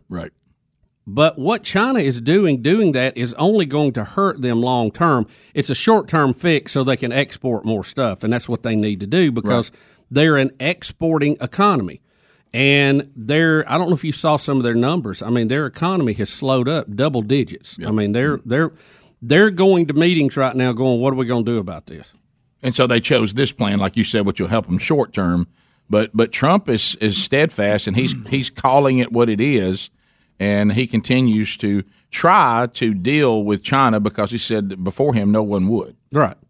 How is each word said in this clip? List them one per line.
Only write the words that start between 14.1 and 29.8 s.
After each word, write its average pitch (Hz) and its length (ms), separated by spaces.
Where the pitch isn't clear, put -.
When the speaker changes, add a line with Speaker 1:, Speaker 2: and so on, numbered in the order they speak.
Speaker 2:
saw 151 240
some 143 220
of 123 60
their 117 120
numbers. 123 460
I 107 80
mean, 117 180
their 139 180
economy 165 480
has 101 160
slowed 131 380
up 143 260
double 131 280
digits. - 580
Speaker 1:
Yeah. 82 80
Speaker 2:
I 107 40
mean, 104 200
they're, 135 340
they're, 143 280
they're 165 280
going 185 380
to 147 60
meetings 160 420
right 131 220
now 127 160
going, 123 260
"What 135 140
are - 20
we 131 100
gonna 120 180
do 117 140
about 90 280
this?" - 260
Speaker 1:
And 127 140
so 135 100
they 120 140
chose 113 340
this 131 200
plan, 101 260
like 95 160
you 113 80
said, 104 220
which 98 160
will 87 80
help 110 160
them 90 120
short - 360
term. 87 340
But, 107 240
but 113 200
Trump 180 340
is, 113 280
is 101 280
steadfast, 107 640
and 98 80
he's, 135 260
<clears throat> 104 80
he's 135 200
calling 135 500
it 117 140
what 117 160
it 104 120
is, 101 480